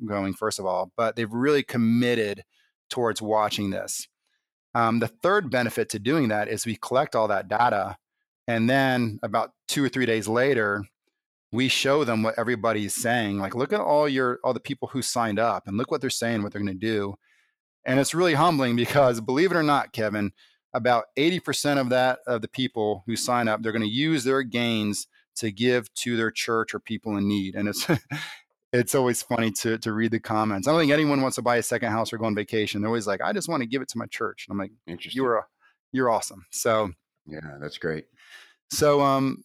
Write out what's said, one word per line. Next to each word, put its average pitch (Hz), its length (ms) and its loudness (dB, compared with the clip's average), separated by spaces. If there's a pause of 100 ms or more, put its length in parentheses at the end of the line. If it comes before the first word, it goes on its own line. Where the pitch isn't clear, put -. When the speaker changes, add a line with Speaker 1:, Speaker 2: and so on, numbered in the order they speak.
Speaker 1:
going, 98 300 -2
first 107 240 -4
of 95 80 -6
all, 90 300 -2
but 110 180 0
they've 113 180 -4
really 135 300 2
committed 117 800 2 (480)
towards 117 320 -2
watching 107 480 0
this. 95 380 -8 (640)
Um, 117 240 2
the 113 100 0
third 190 400 0
benefit 120 420 0
to 107 100 -6
doing 131 280 2
that 107 200 0
is 110 180 -4
we 113 80 -4
collect 135 400 0
all 110 140 2
that 98 180 0
data, 104 500 0 (520)
and 117 200 2
then 127 540 2
about 113 300 -2 (160)
two 143 160 0
or 127 40 2
three 127 180 0
days 110 200 0
later, 110 580 2 (640)
we 123 180 0
show 139 360 2
them 113 180 0
what 110 160 0
everybody's 107 560 -2
saying. 113 440 0
Like, 98 160 -6
"Look 139 200 -2
at 208 60 0
all 147 280 2
your, 131 340 0
all 127 120 0
the 110 60 -6
people 131 280 -8
who 127 140 -6
signed 110 360 -2
up, 113 280 0
and 101 100 -6
look 120 140 -2
what 147 100 -2
they're 135 80 -4
saying, 117 340 -2
what 104 100 -6
they're 101 100 -6
gonna 98 100 -2
do." 101 440 -2 (680)
And 131 160 2
it's 139 140 0
really 175 180 4
humbling 139 440 4
because, 123 440 4
believe 135 300 2
it 170 60 2
or 160 60 2
not, 143 300 2
Kevin, 104 400 0 (400)
about 120 320 2 (140)
eighty 165 220 2
percent 143 380 0
of 127 120 0
that, 127 360 2
of 120 140 -2
the 110 80 -6
people 107 560 -2
who 113 120 -4
sign 120 320 0
up, 110 140 0
they're 110 100 -2
gonna 110 120 -2
use 135 400 0
their 135 180 2
gains 113 640 -2 (260)
to 110 180 -4
give 120 400 0
to 120 240 -4
their 113 140 0
church 113 440 -2
or 104 60 -6
people 107 380 -4
in 101 100 0
need. 98 260 -2
And 104 140 -2
it's, - 180 -4 (440)
<laughs> - 420 -14
it's 123 220 2
always 123 280 2
funny 117 280 0
to, 113 260 -2
to 113 160 -4
read 110 200 0
the 110 80 0
comments. 107 460 -2
I 147 40 4
don't 165 100 4
think 143 120 4
anyone 147 280 2
wants 131 160 0
to 123 60 -6
buy 120 140 2
a 113 60 2
second 113 280 -2
house 110 240 -2
or 113 40 -6
go 110 60 -2
on 107 100 0
vacation. 104 460 -2
They're 107 80 0
always 113 180 -2
like, 104 140 -2
"I 101 140 0
just 175 160 -4
wanna 139 160 -2
give 131 160 -4
it - 60 -10
to 117 100 -10
my 110 80 -6
church." - 420 -8
And 98 60 -8
I'm 98 40 -4
like, 98 140 -8 (140)
Speaker 2:
Interesting. 87 340 -8
Speaker 1:
"You're 123 160 2
a-, 101 100 -4 (460)
you're 127 160 2
awesome." 104 420 -2
So 110 420 0 (340)
Speaker 2:
Yeah, 76 340 -14
that's 73 160 -10
great. 78 300 -6 (640)
Speaker 1:
so, 147 320 4
um, 135 420 2